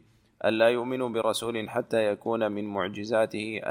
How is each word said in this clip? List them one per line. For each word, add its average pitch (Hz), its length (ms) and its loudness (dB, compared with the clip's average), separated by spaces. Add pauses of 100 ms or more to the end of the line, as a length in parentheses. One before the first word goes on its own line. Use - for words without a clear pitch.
(460)
ألا 110 240 6
يؤمنوا 123 400 0
برسول 113 600 -2
حتى 117 360 0
يكون 107 460 0
من 101 140 -4
معجزاته 104 1040 -2